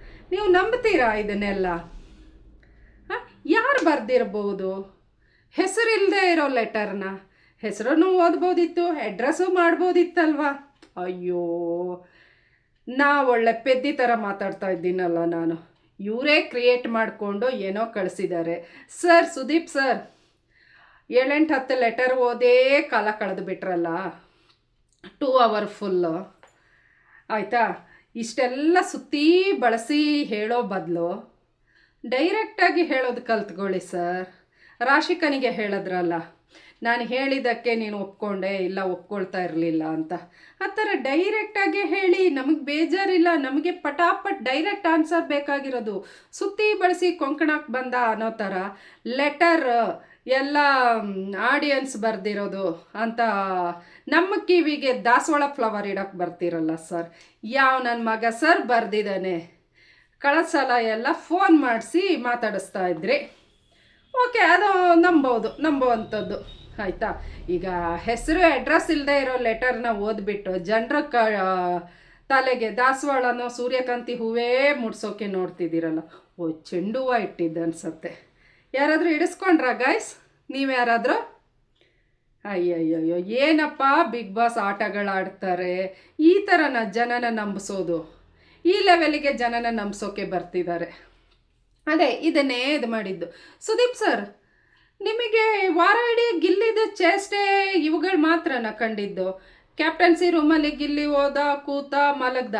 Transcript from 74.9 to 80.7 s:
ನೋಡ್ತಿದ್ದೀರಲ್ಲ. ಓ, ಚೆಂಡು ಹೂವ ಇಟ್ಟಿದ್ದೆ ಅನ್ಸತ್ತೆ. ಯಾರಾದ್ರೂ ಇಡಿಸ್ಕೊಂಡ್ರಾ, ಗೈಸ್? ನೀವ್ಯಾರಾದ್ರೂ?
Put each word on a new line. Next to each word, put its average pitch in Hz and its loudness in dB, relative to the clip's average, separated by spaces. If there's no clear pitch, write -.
ನೋಡ್ತಿದ್ದೀರಲ್ಲ. 165 -4
ಓ, 165 -4
ಚೆಂಡು 196 -6
ಹೂವ 247 0
ಇಟ್ಟಿದ್ದೆ 170 -4
ಅನ್ಸತ್ತೆ. - -10
ಯಾರಾದ್ರೂ 311 2
ಇಡಿಸ್ಕೊಂಡ್ರಾ, 311 2
ಗೈಸ್? 269 -2
ನೀವ್ಯಾರಾದ್ರೂ? 262 0